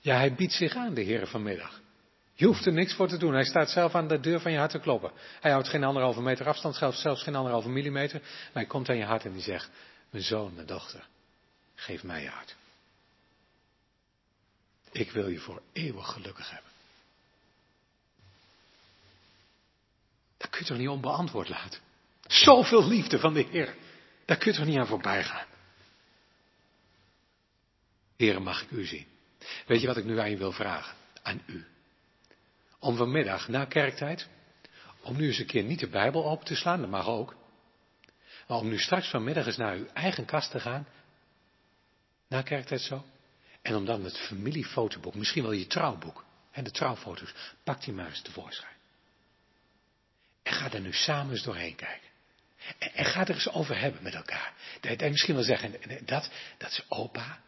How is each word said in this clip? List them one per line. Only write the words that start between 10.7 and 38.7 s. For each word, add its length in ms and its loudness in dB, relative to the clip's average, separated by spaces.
geef 280 -10
mij 200 -8
je 60 -10
hart. 280 -14
Ik 180 -2
wil 180 0
je 100 -4
voor 240 -14
eeuwig 340 -6
gelukkig 440 -12
hebben." 200 -18
Dat 140 -10
kun 100 -4
je 60 -6
toch 120 -2
niet 100 0
onbeantwoord 600 -2
laten? 320 -8
Zoveel 640 10
liefde 300 4
van 140 4
de 180 4
Heer. 240 -2
Daar 120 4
kun 160 2
je 60 0
toch 80 2
niet 120 4
aan 80 4
voorbij 380 0
gaan? 220 -6
"Heere, 240 4
mag 220 -6
ik 80 -14
u 160 -6
zien?" 200 -10
Weet 140 4
je 60 0
wat 100 0
ik 80 -4
nu 160 0
aan 100 0
je 60 -2
wil 160 -2
vragen? 440 -4
Aan 240 -6
u. 200 -12
Om 180 2
vanmiddag, 520 0
na 160 0
kerktijd, 640 -2
om 160 -6
nu 100 2
eens 120 2
een 80 -4
keer 160 2
niet 180 -2
de 80 -4
Bijbel 420 2
open 160 -4
te 80 -4
slaan, 260 0
dat 100 -4
mag 160 -2
ook. 300 -4
Maar 100 -2
om 100 -2
nu 100 -2